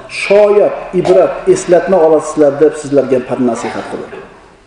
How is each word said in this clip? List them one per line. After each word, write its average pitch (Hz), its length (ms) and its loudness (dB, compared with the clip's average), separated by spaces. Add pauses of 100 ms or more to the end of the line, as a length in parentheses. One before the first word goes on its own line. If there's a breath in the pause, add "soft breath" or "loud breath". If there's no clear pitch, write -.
(160)
shoyat 202 600 2 (160)
ibrat, 175 420 2 (100)
eslatma 180 540 2
olasizlar 151 580 2
deb 151 180 2
sizlarga 131 460 0
pand 123 220 -6
nasihat 113 460 -4
qilur. - 240 -12 (560)